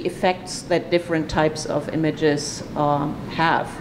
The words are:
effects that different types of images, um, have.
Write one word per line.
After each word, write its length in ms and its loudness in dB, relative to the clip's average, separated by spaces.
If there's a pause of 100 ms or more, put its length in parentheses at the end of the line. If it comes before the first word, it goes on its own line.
effects 580 -2
that 260 0
different 400 2
types 360 2
of 240 -2
images, 760 0 (120)
um, 400 2 (140)
have. 400 2 (120)